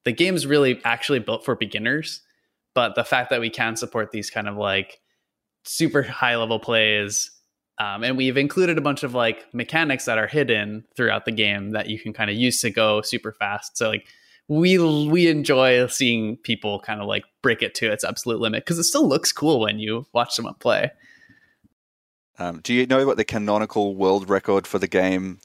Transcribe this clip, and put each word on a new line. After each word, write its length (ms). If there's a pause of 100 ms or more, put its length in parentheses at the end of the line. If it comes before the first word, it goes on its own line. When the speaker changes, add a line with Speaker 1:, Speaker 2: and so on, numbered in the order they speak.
Speaker 1:
the 80
game's 340
really 380
actually 360
built 240
for 100
beginners, 680 (520)
but 200
the 100
fact 260
that 100
we 100
can 260
support 360
these 180
kind 180
of, 80
like, 440 (640)
super 380
high 340
level 220
plays, 720 (480)
um, 260
and 120
we've 200
included 420
a 40
bunch 200
of, 120
like, 380
mechanics 520
that 140
are 80
hidden 580 (100)
throughout 300
the 80
game 380
that 180
you 100
can 140
kinda 200
use 280
to 100
go 320
super 300
fast. 440
So, 120
like, 180 (420)
we, 300
we 500
enjoy 600
seeing 480
people 440
kinda, 240
like, 200 (180)
break 200
it 140
to 140
its 140
absolute 360
limit, 240
'cause 140
it 60
still 240
looks 240
cool 280
when 180
you 340
watch 220
someone 200
play. 360 (1500)
Speaker 2:
Um, 240
do 120
you 120
know 200
what 100
the 80
canonical 720
world 320
record 380
for 120
the 80
game 580